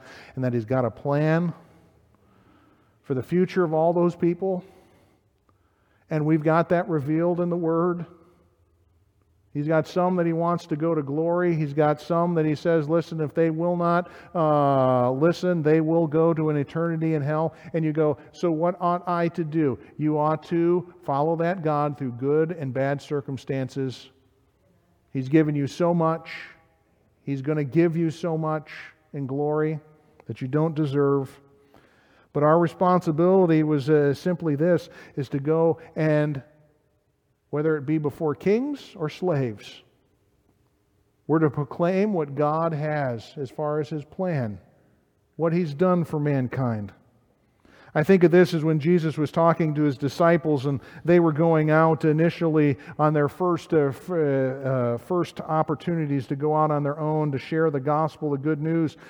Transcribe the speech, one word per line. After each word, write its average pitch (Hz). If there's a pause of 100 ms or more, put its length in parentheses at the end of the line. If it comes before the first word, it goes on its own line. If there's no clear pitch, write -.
(360)
and 131
that 123
he's 117
got 123
a 110
plan 156 (1500)
for 139
the 127
future 180
of 156
all 160
those 175
people? 180 (1500)
And 151
we've 156
got 160
that 180
revealed 165
in 175
the 170
Word. 170 (1500)
He's 147
got 160
some 180
that 170
he 170
wants 170
to 156
go 165
to 156
glory. 165
He's 151
got 151
some 170
that 156
he 156
says, 165
"Listen, 160
if 151
they 165
will 170
not, 175 (280)
uh, 139
listen, 170
they 156
will 165
go 160
to 156
an 151
eternity 160
in 147
hell." 156 (180)
And 160
you 156
go, 151 (140)
"So 175
what 170
ought 175
I 170
to 170
do?" 151 (180)
You 151
ought 151
to 175
follow 151
that 170
God 147
through 131
good 147
and 151
bad 135
circumstances. 135 (960)
He's 131
given 151
you 143
so 170
much. 165 (920)
He's 139
gonna 151
give 160
you 165
so 165
much 156 (420)
in 143
glory 151 (480)
that 120
you 131
don't 151
deserve. 139 (920)
But 143
our 156
responsibility 175
was, 151
uh, 147
simply 165
this, 165 (240)
is 139
to 143
go 160 (160)
and, 151 (1080)
whether 156
it 143
be 156
before 147
kings 254
or 151
slaves, 135 (1400)
we're 156
to 156
proclaim 185
what 147
God 160
has 143
as 139
far 151
as 147
his 151
plan, 135 (760)
what 160
he's 165
done 180
for 151
mankind. 123 (1040)
I 156
think 185
of 170
this 175
as 156
when 156
Jesus 160
was 151
talking 165
to 147
his 147
disciples 156
and 139 (240)
they 175
were 165
going 156
out 160
initially 156 (220)
on 151
their 147
first, 175
uh, 165
f-, 143
uh, -
uh, 131
first -
opportunities 156
to 147
go 151
out 156
on 147
their 147
own 151
to 135
share 160
the 143
gospel, 151
the 143
good 147
news 160 (140)